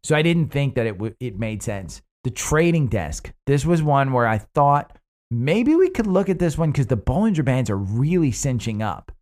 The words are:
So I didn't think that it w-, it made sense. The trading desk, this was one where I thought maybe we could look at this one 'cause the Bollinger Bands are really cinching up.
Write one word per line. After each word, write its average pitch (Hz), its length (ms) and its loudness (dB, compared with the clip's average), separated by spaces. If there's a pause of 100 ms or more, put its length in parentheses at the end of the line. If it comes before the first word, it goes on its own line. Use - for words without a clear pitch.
So 156 120 0
I 156 80 2
didn't 170 260 2
think 143 260 -2
that 117 120 0
it 110 60 -4
w-, 104 260 -8
it 113 180 -10
made 107 240 -6
sense. 95 400 -10 (220)
The 127 80 -4
trading 165 560 2
desk, 90 440 -4 (140)
this 139 200 2
was 165 180 2
one 139 300 2
where 120 120 2
I 110 140 0
thought 143 580 0 (320)
maybe 180 460 2
we 359 140 4
could 240 180 -2
look 190 220 2
at 180 100 0
this 160 180 0
one 160 160 0
'cause 131 140 0
the 127 100 0
Bollinger 160 480 0
Bands 127 240 0
are 101 80 0
really 131 540 0
cinching 113 500 -4
up. 104 300 -6 (100)